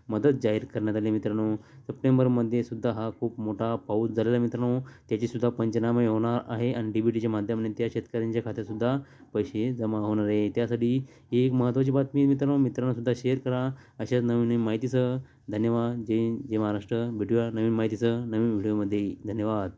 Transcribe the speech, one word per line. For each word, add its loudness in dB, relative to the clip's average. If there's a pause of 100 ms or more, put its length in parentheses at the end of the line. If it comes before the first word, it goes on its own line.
मदत 2 (140)
जाहीर 0
करण्यात -2
आली 0
मित्रांनो. 0
सप्टेंबरमध्ये 0
सुद्धा -4
हा -4 (100)
खूप -4
मोठा -2
पाऊस -2
झालेला 2
मित्रांनो, 0 (300)
त्याचेसुद्धा 0
पंचनामे 2
होणार 0
आहे -2
आणि -4
डीबीटीच्या 0
माध्यमाने -2
त्या -2
शेतकऱ्यांच्या -2
खात्यातसुद्धा -2 (360)
पैसे -2
जमा -2
होणार 0
आहे. 2
त्यासाठी 0 (340)
ही 4
एक 2
महत्त्वाची 2
बातमी 2
मित्रांनो, 4
मित्रांनासुद्धा 0
शेअर 0
करा -2 (300)
अशाच 0
नवीन 2
नवीन 2
माहितीसह. 0 (340)
धन्यवाद. 0
जय 0
हिंद, 0
जय 0
महाराष्ट्र. -2
भेटूया 0
नवीन 0
माहितीसह 0
नवीन 0
व्हिडिओमध्ये. -2 (120)
धन्यवाद. -2